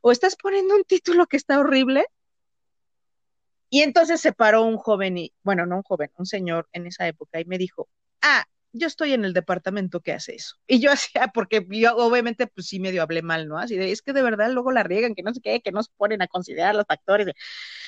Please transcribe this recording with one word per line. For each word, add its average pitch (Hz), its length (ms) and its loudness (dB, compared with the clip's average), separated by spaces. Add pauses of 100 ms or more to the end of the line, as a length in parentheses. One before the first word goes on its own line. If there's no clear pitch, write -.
O 240 100 6
estás 370 240 2
poniendo 392 400 2
un 392 80 4
título 349 420 4
que - 120 -2
está 277 200 0
horrible". 269 460 2 (1700)
Y 277 120 4
entonces 330 380 2
se 208 120 2
paró 220 300 4
un 226 140 0
joven 190 420 -2
y, 170 140 -10 (100)
bueno, 180 240 0
no 180 100 -4
un 196 60 -4
joven, 151 340 -4
un 185 100 -8
señor 175 460 -4
en 175 140 -12
esa 180 220 -8
época 160 320 -10
y 165 40 -8
me 180 140 -8
dijo, - 300 -8 (340)
"Ah, 277 220 2 (280)
yo 277 140 -4
estoy 302 260 -2
en 233 120 0
el 185 80 -2
departamento 180 680 -4
que 160 120 -8
hace - 220 -10
eso". - 220 -16 (100)
Y 254 140 4
yo 277 120 4
hacía, 254 420 2
porque 214 360 0
yo 226 260 2
obviamente, 233 500 2
pues, 185 220 -14
sí 190 120 -8
medio 185 220 -2
hablé 165 200 -2
mal, 160 260 -4
¿no? 156 100 -8
Así 233 180 -6
de, 185 160 -2
"Es 220 100 -6
que 277 100 -8
de 269 100 2
verdad 220 300 2
luego 254 200 -2
la 240 120 2
riegan, 214 300 -2
que 175 80 -10
no 220 120 -6
sé 247 60 -12
qué, 220 200 -4
que 190 120 -6
no 208 100 -4
se - 140 -10
ponen 208 260 -2
a 175 60 -2
considerar 180 460 -2
los 208 120 0
factores". 190 420 0 (600)